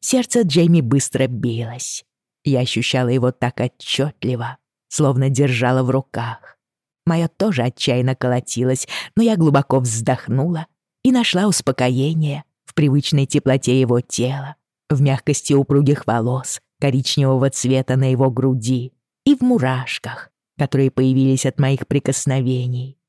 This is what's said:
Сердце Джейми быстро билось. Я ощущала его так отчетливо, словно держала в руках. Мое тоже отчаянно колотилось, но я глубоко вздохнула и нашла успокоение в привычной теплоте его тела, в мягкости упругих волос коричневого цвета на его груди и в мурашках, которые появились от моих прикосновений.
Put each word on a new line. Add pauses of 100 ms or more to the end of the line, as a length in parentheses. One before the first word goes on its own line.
Сердце
Джейми
быстро
билось. (400)
Я
ощущала
его
так
отчетливо, (320)
словно
держала
в
руках. (480)
Мое
тоже
отчаянно
колотилось, (260)
но
я
глубоко
вздохнула (360)
и
нашла
успокоение (200)
в
привычной
теплоте
его
тела, (320)
в
мягкости
упругих
волос (200)
коричневого
цвета
на
его
груди (320)
и
в
мурашках, (280)
которые
появились
от
моих
прикосновений. (100)